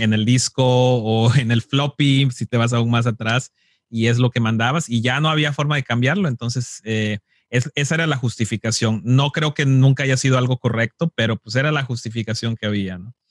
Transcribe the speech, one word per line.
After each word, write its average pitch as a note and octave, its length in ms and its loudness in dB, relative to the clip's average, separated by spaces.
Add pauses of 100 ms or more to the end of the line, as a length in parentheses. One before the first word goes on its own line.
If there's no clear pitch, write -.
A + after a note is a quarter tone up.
en A2 120 2
el A2 120 2
disco B2+ 400 2
o A#2+ 720 2
<laughs> - 20 4
en A#2+ 140 0
el A#2 120 2
floppy, C#3 680 0
si A2+ 140 -6
te - 100 -4
vas A#2 160 2
aún A#2 180 0
más A#2 160 2
atrás, A2+ 460 -2 (360)
y A2+ 180 -2
es A#2 120 2
lo B2 120 2
que B2+ 100 -4
mandabas A#2 480 0
y A#2 120 0
ya B2 200 0
no D#3 100 0
había D3+ 220 0
forma D3 240 -2
de C#3 60 -2
cambiarlo. C3+ 460 0
Entonces, A#2+ 560 -6
eh, G#2+ 360 -2 (280)
es-, B2 260 -2
esa D3 220 -2
era E3 100 0
la D3 100 0
justificación. A2+ 880 -2
No C3+ 280 2
creo D3+ 220 -2
que D3 120 0
nunca C3+ 380 4
haya C3+ 120 2
sido C3 220 2
algo B2+ 200 0
correcto, A#2 580 -2
pero A2+ 220 0
pues A2+ 180 -8
era C#3+ 160 0
la C#3+ 120 -2
justificación A2+ 680 -6
que G#2+ 120 -8
había, G2 320 -4
¿no? G2+ 160 -16 (160)